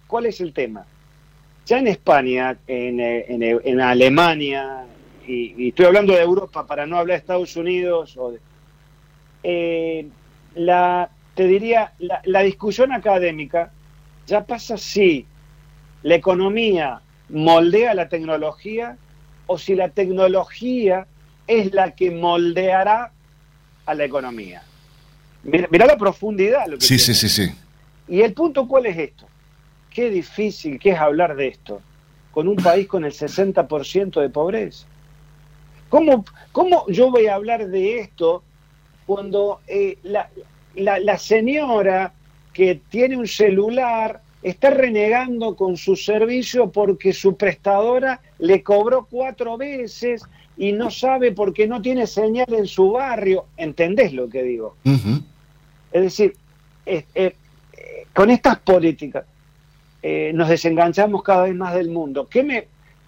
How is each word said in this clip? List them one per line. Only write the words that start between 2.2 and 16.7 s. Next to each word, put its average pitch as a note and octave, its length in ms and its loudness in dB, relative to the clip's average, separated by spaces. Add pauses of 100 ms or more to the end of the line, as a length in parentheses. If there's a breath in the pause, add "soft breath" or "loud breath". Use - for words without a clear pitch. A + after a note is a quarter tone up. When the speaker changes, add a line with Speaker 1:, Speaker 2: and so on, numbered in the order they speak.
Speaker 1:
en, B2 320 -6
eh, A#2+ 300 -2
en, A#2+ 140 -6
en A#2+ 380 0
Alemania, C3+ 1040 2 (400)
y, A#2+ 320 -8
y B2 120 -4
estoy F3 180 6
hablando G3 260 6
de F3+ 80 6
Europa F3 460 0
para D3 180 -6
no E3+ 140 -4
hablar F3 160 0
de D#3 60 -2
Estados F3+ 340 -6
Unidos, E3+ 600 -4
o B2 160 -8
de, A#2 80 -18 (1040)
eh, E3 640 -4 (480)
la, F3+ 520 2 (280)
te F#3 100 2
diría, G#3+ 540 2
la, F3+ 240 -6
la F#3+ 160 2
discusión G3+ 500 0
académica F3 800 -2 (560)
ya G3+ 180 -2
pasa A#3 320 -8
si F3+ 500 0 (760)
la E3 140 4
economía F#3 880 0 (260)